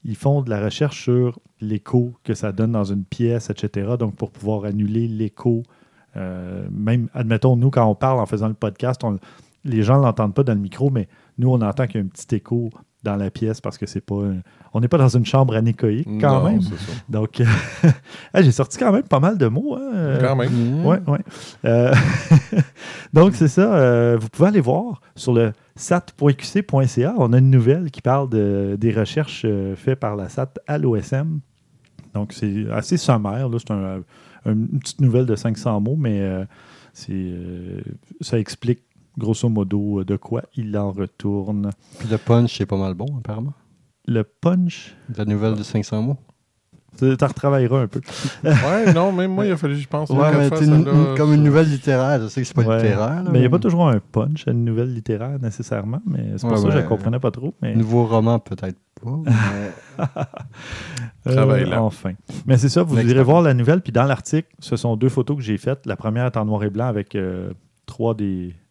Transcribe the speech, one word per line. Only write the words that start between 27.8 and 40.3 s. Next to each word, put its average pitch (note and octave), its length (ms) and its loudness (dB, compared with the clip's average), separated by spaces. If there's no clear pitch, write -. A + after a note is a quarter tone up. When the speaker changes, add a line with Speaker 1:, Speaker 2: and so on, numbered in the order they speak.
Speaker 1:
qui - 100 -20
parle C3 280 0
de, G2+ 500 0
des A2+ 120 0
recherches, A2 540 -4
euh, G2 300 -2
faites C3 240 -2
par G#2 160 -4
la G2 140 -8
sat C3 200 -6
à D3 100 -4
l'O C3+ 180 0
S G#2+ 180 -4
M. D3+ 260 -4
Donc, G#2 200 -6
c'est G#2+ 380 -4
assez A2 260 -2
sommaire, A#2 520 -2
là. A#2 100 -4
C'est - 120 -10
un, F#2+ 300 -6
un, A2+ 60 0
une A2 280 -2
petite - 220 -6
nouvelle B2+ 240 4
de A2+ 100 0
cinq A2+ 220 -4
cents G#2+ 220 -2
mots, A#2 180 -2
mais, A2+ 240 -2
euh, F#2+ 240 -4
c'est, - 180 -14
euh, F2+ 680 -10
ça A#2+ 180 -4
explique A#2 420 -4
grosso A2 320 -2
modo, G2+ 520 -2
euh, F#2 40 -6
de G2 100 -2
quoi - 280 -6